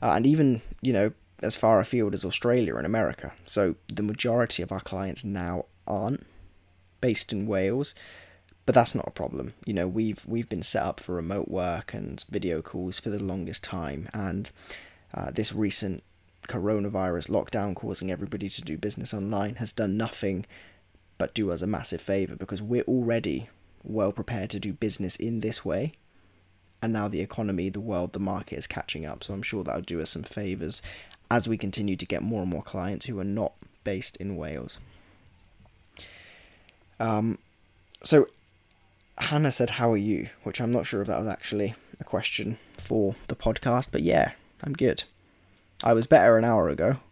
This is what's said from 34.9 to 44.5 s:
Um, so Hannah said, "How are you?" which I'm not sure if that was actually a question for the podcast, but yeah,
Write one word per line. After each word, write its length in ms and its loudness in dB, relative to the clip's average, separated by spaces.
Um, 380 2
so 260 8
Hannah 360 2
said, 180 2
"How 220 2
are 40 4
you?" 320 0
which 180 -6
I'm 120 0
not 140 2
sure 140 -2
if 80 -2
that 100 0
was 100 -2
actually 460 -2
a 60 -12
question 540 -2
for 380 0
the 80 -4
podcast, 560 0
but 100 0
yeah, 300 4